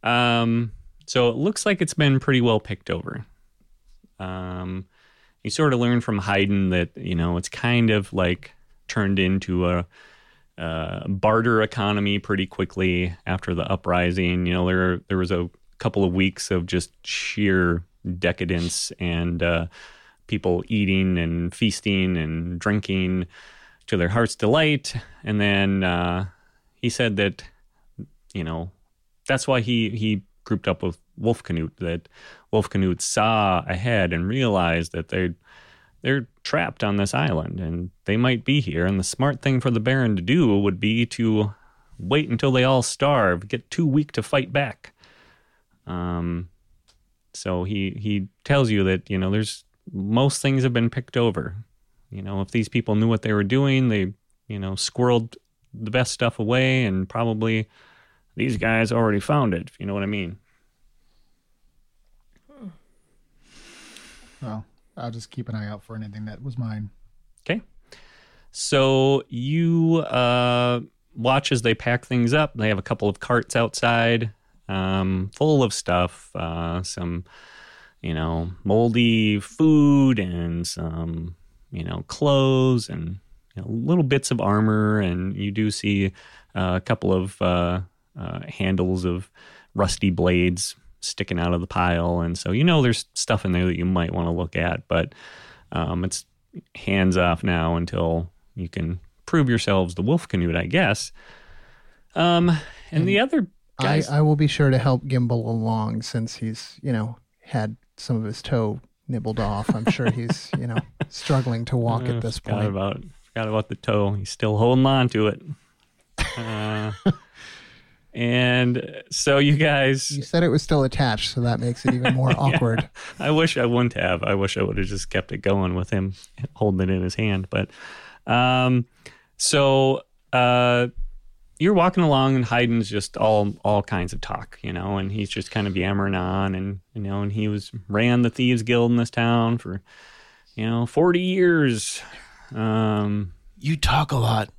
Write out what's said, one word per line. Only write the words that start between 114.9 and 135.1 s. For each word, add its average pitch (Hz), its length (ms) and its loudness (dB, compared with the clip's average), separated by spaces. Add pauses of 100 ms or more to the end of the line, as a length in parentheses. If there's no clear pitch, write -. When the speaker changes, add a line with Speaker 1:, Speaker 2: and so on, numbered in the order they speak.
Speaker 1:
to 107 200 2
it. - 140 -4 (920)
Uh, 107 560 -4 (140)
Speaker 3:
<laughs> - 60 4 (1000)
Speaker 1:
and 123 960 0
so - 280 2
you 143 180 6
guys 139 540 2
Speaker 3:
You 139 120 -6
said 170 200 0
it 175 60 4
was 143 140 2
still 143 220 2
attached, 123 480 0
so 131 100 -4
that 120 180 0
makes 120 260 -4
it 254 80 2
even 127 200 0
more 131 160 2
Speaker 1:
<laughs> - 20 4
Yeah. - 60 2
Speaker 3:
awkward. 127 520 0 (280)
Speaker 1:
I 147 120 0
wish 160 260 2
I 127 80 2
wouldn't 120 300 2
have. 90 280 0
I 98 120 0
wish 98 240 0
I 101 40 2
would 101 140 0
have 98 100 0
just 101 220 -6
kept - 240 -4
it 95 60 -6
going 95 360 0
with 90 160 -4
him 95 220 -2 (420)
holding 95 360 0
it - 20 2
in 92 100 0
his 90 120 -4
hand. 98 340 -2
But, 98 220 -4 (560)
um, 127 600 2 (520)
so, 135 640 4 (300)
uh, 123 560 4 (680)
you're 185 160 4
walking 180 280 4
along 135 340 4
and 127 80 2
Haydn's 117 440 2
just 104 280 -6
all, 107 380 4 (100)
all 104 180 2
kinds 90 300 -4
of 107 80 -6
talk, - 420 -10
you - 100 -8
know, 95 260 -4
and 95 140 -4